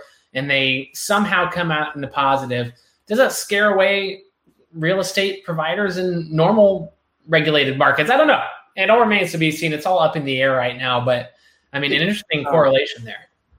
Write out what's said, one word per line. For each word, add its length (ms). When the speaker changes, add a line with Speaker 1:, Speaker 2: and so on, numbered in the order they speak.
Speaker 1:
and 160
they 420
somehow 560
come 220
out 240
in 60
the 80
positive, 640
does 120
that 120
scare 420
away 500
real 260
estate 460
providers 540
in 360
normal 640
regulated 500
markets? 320
I 60
don't 100
know. 160
It 160
all 80
remains 320
to 80
be 140
seen. 200
It's 140
all 140
up 160
in 80
the 160
air 100
right 260
now, 280
but, 300
I 60
mean, 140
an 100
interesting 420
Speaker 2:
Uh, 60
Speaker 1:
correlation 540
there. 240